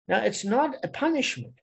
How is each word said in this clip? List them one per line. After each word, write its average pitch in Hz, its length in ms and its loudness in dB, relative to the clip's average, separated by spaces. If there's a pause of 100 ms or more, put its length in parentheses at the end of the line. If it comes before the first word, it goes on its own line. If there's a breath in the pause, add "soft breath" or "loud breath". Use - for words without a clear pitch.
Now, 208 140 2
it's 208 220 0
not 262 400 2
a 175 40 -2
punishment. 277 760 -2